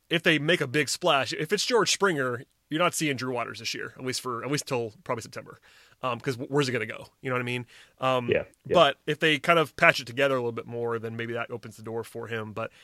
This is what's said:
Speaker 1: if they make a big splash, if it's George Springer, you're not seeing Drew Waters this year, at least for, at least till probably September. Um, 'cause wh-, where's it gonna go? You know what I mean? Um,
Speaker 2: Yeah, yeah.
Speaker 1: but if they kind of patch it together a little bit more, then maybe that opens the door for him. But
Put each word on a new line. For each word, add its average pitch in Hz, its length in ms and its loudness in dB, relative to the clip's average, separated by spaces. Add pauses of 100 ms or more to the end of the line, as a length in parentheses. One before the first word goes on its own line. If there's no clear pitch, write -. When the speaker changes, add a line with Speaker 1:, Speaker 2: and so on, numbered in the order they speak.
Speaker 1:
if 165 140 0
they 160 160 4
make 160 220 2
a 143 60 0
big 147 200 0
splash, 135 460 2
if 156 180 -4
it's 202 140 0
George 220 260 2
Springer, 135 520 0 (260)
you're 156 100 -2
not 170 140 2
seeing 143 240 0
Drew 127 160 -4
Waters - 260 -4
this 110 140 -6
year, 104 240 -8
at 131 80 -10
least 127 160 -4
for, 120 240 -4
at 131 40 -4
least 147 160 0
till 117 280 -2 (100)
probably 117 200 -4
September. - 360 -14 (420)
Um, 120 200 -2
'cause 135 140 -2
wh-, 123 140 -8
where's 135 200 2
it - 20 -2
gonna 113 140 -2
go? 113 220 -10 (140)
You 135 80 -6
know 127 60 0
what 123 60 0
I - 20 -6
mean? 123 220 -4 (340)
Um, 127 300 0
Speaker 2:
Yeah, - 140 2 (220)
yeah. - 100 -2
Speaker 1:
but 147 300 6
if 151 140 -2
they 156 200 4
kind 170 200 4
of 151 160 0
patch 165 240 4
it 120 80 -10
together 135 280 2
a - 20 2
little 120 160 -2
bit 117 140 -8
more, 117 320 -2
then 113 180 -6
maybe 117 160 -4
that 117 180 -6
opens 113 240 -12
the 110 80 -18
door 113 220 -6
for 117 220 -10
him. 110 260 -6
But 110 180 -6 (120)